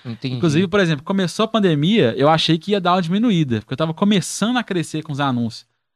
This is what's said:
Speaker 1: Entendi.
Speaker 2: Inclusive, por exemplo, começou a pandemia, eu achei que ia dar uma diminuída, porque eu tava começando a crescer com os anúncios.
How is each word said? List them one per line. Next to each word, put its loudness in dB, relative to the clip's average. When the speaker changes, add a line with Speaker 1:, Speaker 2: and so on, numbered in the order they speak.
Speaker 1:
Entendi. -8
Speaker 2:
Inclusive, 2
por 0
exemplo, 0
começou -2
a 0
pandemia, 2
eu 4
achei 2
que -8
ia 0
dar 2
uma 2
diminuída, 0
porque -10
eu -4
tava -2
começando 0
a 0
crescer -4
com -10
os -4
anúncios. -2